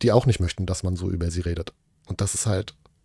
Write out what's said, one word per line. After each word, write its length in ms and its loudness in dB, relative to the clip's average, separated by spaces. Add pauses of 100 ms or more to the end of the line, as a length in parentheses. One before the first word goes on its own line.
die 100 4
auch 140 6
nicht 140 4
möchten, 260 -2
dass 180 -4
man 120 0
so 140 -4
über 220 -2
sie 100 -4
redet. 320 -4 (320)
Und 160 -6
das 120 0
ist 120 -4
halt 300 -2 (300)